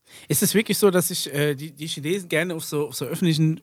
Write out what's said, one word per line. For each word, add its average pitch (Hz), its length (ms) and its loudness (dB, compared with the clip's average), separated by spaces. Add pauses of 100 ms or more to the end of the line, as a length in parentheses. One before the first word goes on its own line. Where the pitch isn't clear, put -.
(280)
Ist 147 160 0
es - 100 0
wirklich 214 240 2
so, 202 140 6
dass 175 160 2
sich, 160 260 -6
äh, 147 220 0
die, 139 160 -12
die 143 160 -10
Chinesen 170 400 -6
gerne 165 260 0
auf 165 100 -8
so, 151 240 -4
auf 139 60 -12
so - 100 -6
öffentlichen 160 580 2